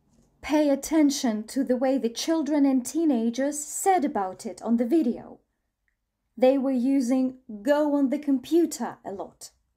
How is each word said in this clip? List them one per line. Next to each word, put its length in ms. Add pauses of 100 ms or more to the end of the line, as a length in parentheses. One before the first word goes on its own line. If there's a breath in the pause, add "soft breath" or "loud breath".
(400)
pay 300
attention 760
to 200
the 120
way 220
the 100
children 580
and 180
teenagers 760
said 460
about 420
it 160
on 140
the 100
video. 520 (1000)
They 220
were 120
using 680 (240)
"go 320
on 160
the 80
computer" 840
a 80
lot. 380 (260)